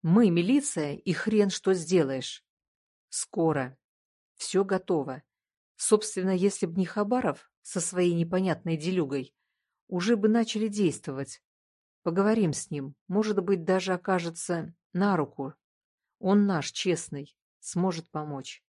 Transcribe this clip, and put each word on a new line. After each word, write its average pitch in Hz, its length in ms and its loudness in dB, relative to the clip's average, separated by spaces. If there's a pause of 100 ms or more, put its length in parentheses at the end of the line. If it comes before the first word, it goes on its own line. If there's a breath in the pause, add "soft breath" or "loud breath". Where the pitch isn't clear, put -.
Мы 190 280 6
милиция, 175 640 0
и - 160 -4
хрен 208 380 2
что - 220 0
сделаешь. 151 720 0 (640)
Скоро. 143 680 -2 (560)
Всё - 300 0
готово. 165 580 -2 (540)
Собственно, 190 540 0
если 190 360 0
б 165 100 -6
не 185 80 2
Хабаров 208 680 -2 (120)
со - 180 -6
своей 180 340 0
непонятной 170 640 0
делюгой, 151 580 -2 (520)
уже 190 300 0
бы 208 120 2
начали 226 380 2
действовать. 151 760 -2 (600)
Поговорим 196 500 2
с - 180 -8
ним, 143 260 -8 (100)
может 208 380 0
быть, 180 200 0
даже 185 280 0
окажется 170 840 -4 (180)
на 190 240 2
руку. 143 380 -4 (640)
Он 202 280 4
наш, 175 260 -2
честный, 151 640 -4 (240)
сможет 170 500 -4
помочь. 151 600 -10